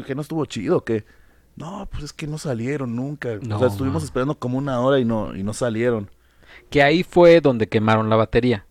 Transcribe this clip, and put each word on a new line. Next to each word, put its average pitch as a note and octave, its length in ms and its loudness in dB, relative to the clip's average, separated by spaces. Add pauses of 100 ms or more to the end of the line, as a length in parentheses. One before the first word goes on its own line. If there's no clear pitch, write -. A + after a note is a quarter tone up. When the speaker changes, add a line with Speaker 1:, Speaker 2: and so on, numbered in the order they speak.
Speaker 1:
¿Que C#3 120 -8
no C#3+ 60 -6
estuvo D#3 220 -6
chido C3+ 340 -4
o - 60 -6
qué?". A2+ 200 -4 (520)
"No, E3+ 340 -14
pues - 120 -10
es D3 100 -14
que - 140 -12
no D3+ 120 -8
salieron B2+ 580 -6
nunca. B2+ 460 -8
Speaker 2:
No, A2 140 -6
Speaker 1:
O - 40 -4
sea, B2+ 80 4
estuvimos C3+ 340 -4
Speaker 2:
ma. - 40 -8
Speaker 1:
esperando C3 320 -4
como B2 200 -4
una C3+ 220 -4
hora C3+ 180 2
y B2+ 60 2
no, G#2+ 320 -2
y F#2+ 80 -6
no G#2 100 -6
salieron". A#2 560 -2 (580)
Speaker 2:
Que C#3+ 140 2
ahí D#3+ 220 4
fue E3+ 360 8
donde A#2+ 280 2
quemaron A2 420 2
la A2 60 4
batería. A#2 540 0